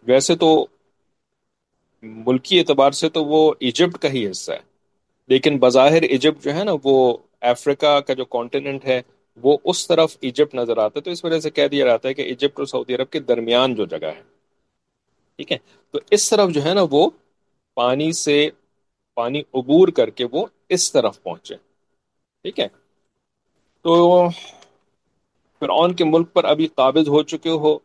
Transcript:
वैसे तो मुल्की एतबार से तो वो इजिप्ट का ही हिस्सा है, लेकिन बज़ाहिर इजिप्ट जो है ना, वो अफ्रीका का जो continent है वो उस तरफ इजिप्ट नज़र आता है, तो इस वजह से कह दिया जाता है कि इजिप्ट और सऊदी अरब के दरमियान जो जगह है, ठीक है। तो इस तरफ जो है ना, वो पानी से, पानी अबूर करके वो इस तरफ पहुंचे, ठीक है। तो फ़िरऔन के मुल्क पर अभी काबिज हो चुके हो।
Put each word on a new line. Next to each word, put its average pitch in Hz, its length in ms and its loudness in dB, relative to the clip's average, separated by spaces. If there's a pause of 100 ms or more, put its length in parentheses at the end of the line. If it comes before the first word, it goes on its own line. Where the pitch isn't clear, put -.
वैसे 135 300 2
तो 160 320 2 (1300)
मुल्की 113 560 -2
एतबार 139 360 4
से 160 140 -2
तो 160 180 -4
वो 151 140 2 (220)
इजिप्ट 170 340 -2
का - 120 -4
ही 131 180 -4
हिस्सा 90 260 -10
है, - 100 -10 (680)
लेकिन 147 300 2
बज़ाहिर 135 460 4
इजिप्ट 147 360 -2
जो 139 100 -6
है 170 120 -4
ना, 208 100 -2
वो 131 480 0 (220)
अफ्रीका 143 560 0
का 135 140 -6
जो 127 120 -8
continent 135 580 -8
है 127 180 -2 (360)
वो 139 280 2
उस - 220 -4
तरफ 160 360 0
इजिप्ट 139 320 -2
नज़र 117 240 -4
आता 107 180 -2
है, 147 40 -12
तो 180 80 -10
इस 175 140 -12
वजह 165 160 -2
से 151 120 -6
कह 143 160 0
दिया 139 180 0
जाता 120 220 0
है 135 60 -6
कि 139 100 -8
इजिप्ट 139 360 -4
और 139 80 -6
सऊदी 123 260 -6
अरब 131 140 -4
के 156 140 -8
दरमियान 120 520 0
जो 107 140 -4
जगह 80 200 -8
है, 78 140 -12 (1160)
ठीक - 140 -10
है। 123 80 -8 (340)
तो 147 60 -4 (120)
इस 202 180 2
तरफ 208 200 2
जो 151 100 -2
है 160 140 -2
ना, 202 100 2
वो 151 220 2 (680)
पानी 135 380 -2
से, 151 380 0 (640)
पानी 123 280 -6 (120)
अबूर 151 360 4
करके 123 340 -2
वो 143 220 -6 (220)
इस - 220 -2
तरफ 113 260 0
पहुंचे, 87 360 -14 (880)
ठीक - 140 -10
है। - 80 -2 (1160)
तो 175 460 4
फ़िरऔन - 1600 -8
के 175 120 0
मुल्क 165 280 0
पर 170 120 2
अभी 151 220 0
काबिज 139 400 0
हो 147 160 2
चुके 160 280 -8
हो। 151 320 -2